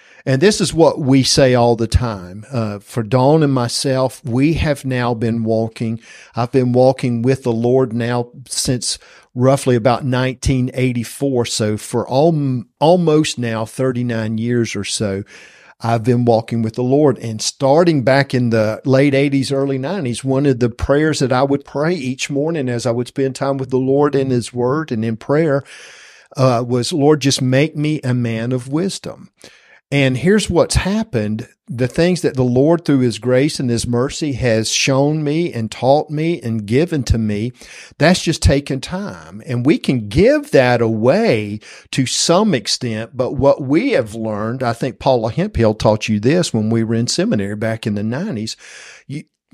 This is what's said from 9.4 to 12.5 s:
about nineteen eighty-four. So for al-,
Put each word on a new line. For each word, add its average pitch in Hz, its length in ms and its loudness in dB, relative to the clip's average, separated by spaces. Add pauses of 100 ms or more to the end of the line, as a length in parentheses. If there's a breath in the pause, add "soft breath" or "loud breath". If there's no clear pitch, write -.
about 117 300 2
nineteen 127 680 -2
eighty-four. 127 760 -2
So 107 280 -2
for 110 340 -6
al-, 139 540 0 (160)